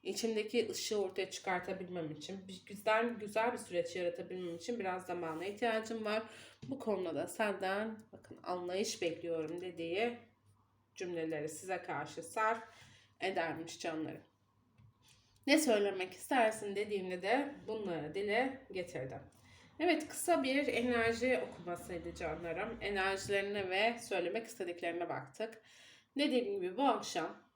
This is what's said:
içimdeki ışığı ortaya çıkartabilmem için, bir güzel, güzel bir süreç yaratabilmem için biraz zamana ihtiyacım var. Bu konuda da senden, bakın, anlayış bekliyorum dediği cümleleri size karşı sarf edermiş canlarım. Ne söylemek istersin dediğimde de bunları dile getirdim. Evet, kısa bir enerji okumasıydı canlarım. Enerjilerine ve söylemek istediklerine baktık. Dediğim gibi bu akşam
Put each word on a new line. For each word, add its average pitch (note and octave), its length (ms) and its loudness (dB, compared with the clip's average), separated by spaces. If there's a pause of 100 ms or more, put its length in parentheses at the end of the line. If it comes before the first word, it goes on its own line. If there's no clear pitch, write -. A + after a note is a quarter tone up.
içimdeki A3 680 0
ışığı G#3+ 300 0
ortaya F#3+ 300 -2
çıkartabilmem F3+ 800 -4
için, F#3 360 -10
bir - 180 -14
güzel, A3 440 2
güzel A3 440 0
bir A#3+ 40 -4
süreç F3 380 -2
yaratabilmem F3 600 -2
için A#3 240 -4
biraz F3+ 260 -2
zamana E3+ 400 -4
ihtiyacım A3 600 0
var. G#3+ 180 2 (400)
Bu C4+ 160 -6
konuda F#3 360 0
da D#3+ 120 0
senden, G3+ 720 0 (140)
bakın, - 320 -18
anlayış F3+ 580 -2
bekliyorum E3 600 -2
dediği F3+ 560 -2 (760)
cümleleri D#3+ 540 -2
size F3 320 -6
karşı D3+ 420 -6
sarf A3 400 0 (580)
edermiş E3 580 -2
canlarım. D#3+ 420 -4 (1300)
Ne D4+ 120 10
söylemek G3+ 540 4
istersin A3 640 2
dediğimde F#3+ 460 -2
de B3+ 340 2 (120)
bunları F3+ 480 -4
dile G#3 460 2 (100)
getirdim. E3 500 -6 (580)
Evet, D#4 280 4
kısa D#4 360 4
bir C4+ 240 4
enerji A#3 720 4
okumasıydı E3+ 760 -6
canlarım. E3+ 680 -4
Enerjilerine G3 880 0
ve A3 300 4
söylemek G3 480 0
istediklerine E3+ 640 -4
baktık. D3 520 -6 (560)
Dediğim A#3 440 2
gibi F#3 160 -4
bu C4+ 60 4
akşam G3 600 2 (120)